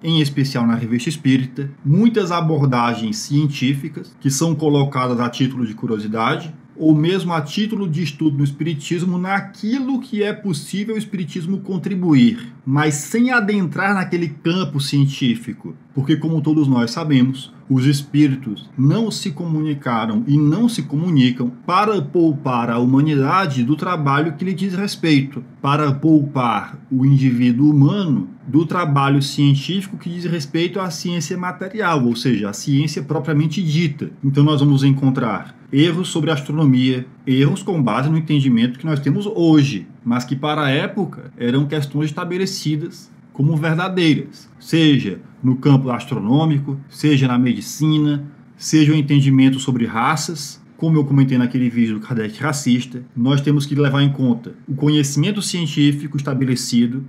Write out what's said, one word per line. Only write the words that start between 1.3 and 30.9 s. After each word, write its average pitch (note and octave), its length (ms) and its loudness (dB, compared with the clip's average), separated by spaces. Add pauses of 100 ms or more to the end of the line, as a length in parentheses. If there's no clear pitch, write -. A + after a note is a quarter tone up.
muitas G3 480 2
abordagens B2 800 0
científicas C#3+ 1040 -4
que C#3+ 100 0
são E3 240 0
colocadas C#3 680 0
a A#2+ 80 -2
título C3 360 -2
de G#2+ 80 -6
curiosidade, A2+ 800 -4 (220)
ou D#3 200 4
mesmo E3+ 360 0
a E3 100 -2
título G3+ 460 -4
de D#3 140 -4
estudo D3 380 -2
no C#3+ 40 2
Espiritismo, E3 760 -4
naquilo G#3+ 800 -4
que G#3 240 -4
é G#3 100 -2
possível G#3 600 -6
o - 20 -4
Espiritismo F#3 600 -6
contribuir, F3+ 920 2 (120)
mas D3 300 0
sem A#3+ 340 0
adentrar G3 640 0
naquele F3 360 -2
campo E3 500 -2
científico, B2+ 960 -2 (180)
porque, C#3 220 0
como D#3+ 260 -2
todos D3+ 260 2
nós A#2+ 220 2
sabemos, C3+ 640 0 (160)
os C3 160 2
Espíritos C#3 880 0
não F#3+ 360 2
se G#3 200 -6
comunicaram C#3+ 920 -2
e C#3+ 120 4
não D#3+ 300 2
se A3+ 160 -4
comunicam C#3 680 0 (160)
para G3 340 2
poupar C#3 680 0
a A#2 100 0
humanidade C#3 840 2
do C3+ 120 0
trabalho D#3 580 -2
que E3+ 120 -8
lhe F#3+ 80 -2
diz F#3+ 200 -4
respeito, D#3+ 720 0 (180)
para C#3+ 300 0
poupar C3+ 880 0 (100)
o C3 160 0
indivíduo C3 640 4
humano D3 600 2 (180)
do D3 180 2
trabalho C#3+ 560 0
científico C#3+ 760 0
que E3+ 120 -10
diz F3 160 -8
respeito E3+ 540 -2
à F#3 100 -4
ciência F3 480 -6